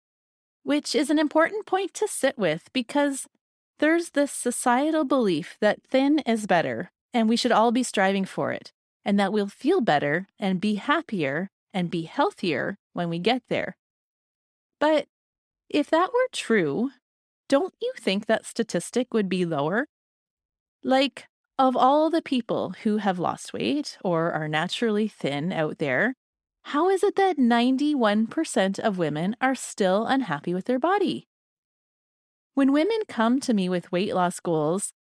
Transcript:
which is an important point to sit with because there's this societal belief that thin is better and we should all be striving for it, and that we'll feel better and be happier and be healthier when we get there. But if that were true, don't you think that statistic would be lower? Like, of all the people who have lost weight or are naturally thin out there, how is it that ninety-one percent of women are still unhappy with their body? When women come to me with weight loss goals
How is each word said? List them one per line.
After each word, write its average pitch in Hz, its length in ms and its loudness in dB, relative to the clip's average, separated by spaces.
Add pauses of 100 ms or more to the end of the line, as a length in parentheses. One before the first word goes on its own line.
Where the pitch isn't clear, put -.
(640)
which 285 320 -2
is 294 160 0
an 302 80 4
important 330 480 0
point 381 280 -2
to 427 120 -2
sit - 320 -2
with 170 340 -2
because 277 540 -2 (520)
there's 330 320 2
this 285 200 0
societal 269 760 0
belief 220 560 0
that 208 220 0
thin 277 380 2
is 220 260 -2
better 143 440 0 (220)
and 226 160 2
we 233 80 4
should 233 140 2
all 220 220 4
be 254 100 2
striving 196 420 0
for 131 280 -6
it, - 180 -10 (340)
and 202 140 2
that 196 140 2
we'll 202 160 -2
feel 339 320 0
better 156 480 0 (100)
and 190 220 -2
be 208 160 0
happier 190 720 -2 (260)
and 180 160 -2
be 165 120 -4
healthier 196 760 -4 (140)
when 175 160 -4
we 165 100 -4
get 226 300 0
there. - 280 -4 (1040)
But 208 300 2 (600)
if 294 220 0
that 349 220 2
were 494 180 2
true, 202 600 0 (560)
don't 294 340 2
you 494 160 -4
think 202 280 -2
that - 200 -2
statistic - 680 -4
would 214 160 0
be 180 160 0
lower? 165 440 -2 (960)
Like, 262 420 0 (320)
of 262 180 2
all 302 340 4
the 285 120 0
people 185 520 -4 (100)
who 214 140 0
have 196 200 -2
lost - 340 -4
weight 269 520 -4
or 165 260 0
are 156 160 -4
naturally 208 600 -2
thin 143 440 -6
out 156 260 -4
there, 156 360 0 (520)
how 311 240 0
is 381 120 0
it 403 140 0
that 370 220 2
ninety-one 240 880 2
percent 202 500 -2
of 196 200 -2
women 165 420 -2
are 262 160 0
still 202 500 0
unhappy 175 480 -2
with 185 120 -6
their 254 120 0
body? 339 480 0 (1300)
When 269 160 4
women 381 380 2
come 240 320 0
to 254 120 -2
me 190 160 0
with 180 220 -4
weight 185 240 -2
loss 180 240 0
goals 165 540 -2 (240)